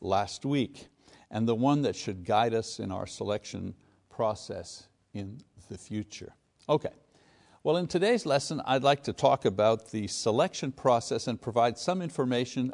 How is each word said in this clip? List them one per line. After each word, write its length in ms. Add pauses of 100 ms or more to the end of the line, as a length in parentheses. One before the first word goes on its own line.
last 440
week, 420 (440)
and 160
the 80
one 260
that 140
should 300
guide 280
us 260
in 120
our 160
selection 680 (340)
process 800 (260)
in 280 (280)
the 80
future. 560 (340)
Okay. 220 (720)
Well, 160
in 100
today's 380
lesson, 400
I'd 180
like 200
to 100
talk 320
about 460
the 160
selection 640
process 560
and 140
provide 360
some 240
information 720